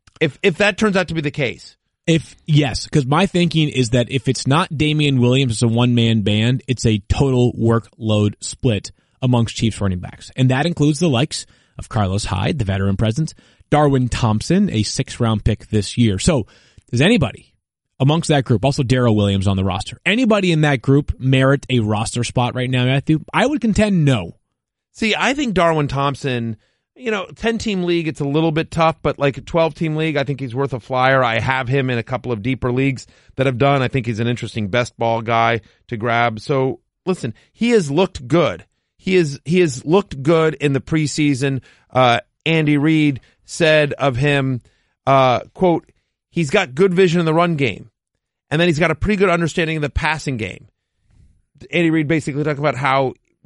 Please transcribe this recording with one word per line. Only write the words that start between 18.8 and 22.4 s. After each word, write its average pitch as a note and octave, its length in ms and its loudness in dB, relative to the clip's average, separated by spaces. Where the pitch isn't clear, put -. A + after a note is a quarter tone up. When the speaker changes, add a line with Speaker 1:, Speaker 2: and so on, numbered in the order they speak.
Speaker 2:
Darrell B2 340 2
Williams G2 320 2
on F#2+ 80 0
the F#2+ 80 0
roster, F#2 400 -6
anybody G3+ 480 2
in D#3 80 2
that C#3+ 220 2
group C#3 360 0
merit C3 520 2
a B2+ 100 2
roster G#2+ 420 -2
spot B2 320 -2